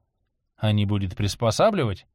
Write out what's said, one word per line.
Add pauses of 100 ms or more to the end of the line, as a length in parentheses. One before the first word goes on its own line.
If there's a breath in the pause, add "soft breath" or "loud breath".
(560)
А
не
будет
приспосабливать,